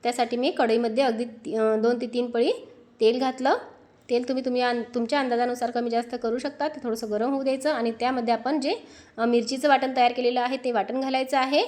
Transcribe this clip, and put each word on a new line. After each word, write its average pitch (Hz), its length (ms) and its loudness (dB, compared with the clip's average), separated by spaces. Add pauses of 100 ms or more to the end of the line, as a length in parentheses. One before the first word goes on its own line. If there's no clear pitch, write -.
त्यासाठी 240 340 -2
मी 269 140 0
कढईमध्ये 233 520 2
अगदी 233 220 0
ती, - 300 -10
अ, 220 200 2
दोन 233 260 2
ते 247 60 -6
तीन 240 240 -4
पळी 240 200 2 (500)
तेल 226 180 4
घातलं. 262 380 2 (520)
तेल 247 180 0
तुम्ही, 262 180 -2
तुम्ही 247 160 0
अं-, 240 340 -2
तुमच्या 240 240 0
अंदाजानुसार 247 520 0
कमी 240 180 -2
जास्त 233 340 -2
करू 233 140 0
शकता. 285 300 -4
ते 302 160 -8
थोडंसं 226 280 -4
गरम 220 220 0
होऊ 269 100 -2
द्यायचं 269 300 0
आणि 233 180 -2
त्यामध्ये 233 420 -2
आपण 247 260 0
जे, 285 160 -2 (420)
अ, 220 80 0
मिरचीचं 240 420 2
वाटण 262 280 4
तयार 247 180 4
केलेलं 247 280 0
आहे, 247 160 -2
ते 262 140 -2
वाटण 233 300 0
घालायचं 262 360 0
आहे 269 300 2